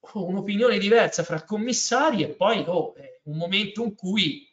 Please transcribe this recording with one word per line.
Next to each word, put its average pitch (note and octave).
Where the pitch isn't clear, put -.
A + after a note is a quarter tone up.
un'opinione G3+
diversa G3
fra D#3+
commissari A#3+
e C3
poi, G3
oh, E3+
è C#3
un D3+
momento G3
in A3
cui F#3